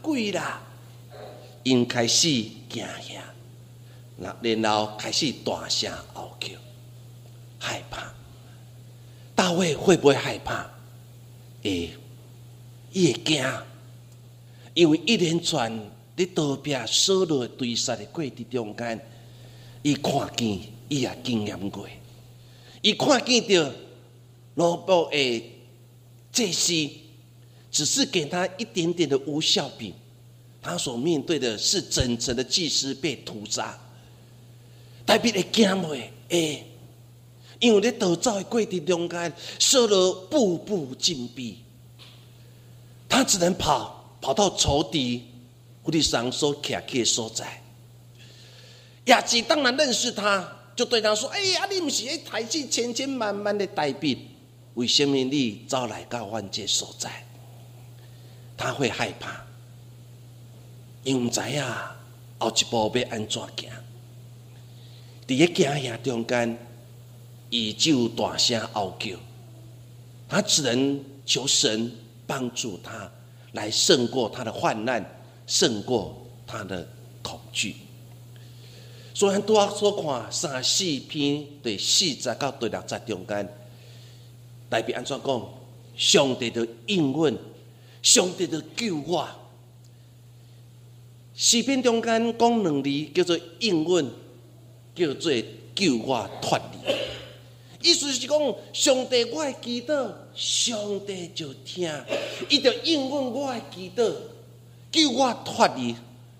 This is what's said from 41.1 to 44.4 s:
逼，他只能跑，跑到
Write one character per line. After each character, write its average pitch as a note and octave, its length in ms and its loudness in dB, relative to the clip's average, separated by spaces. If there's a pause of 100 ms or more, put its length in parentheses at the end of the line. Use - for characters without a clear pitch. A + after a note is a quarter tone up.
逼， A#2 220 -10 (1500)
他 B3+ 140 4
只 - 160 2
能 F3 160 4
跑， - 680 -2
跑 C#3 120 0
到 G3+ 220 4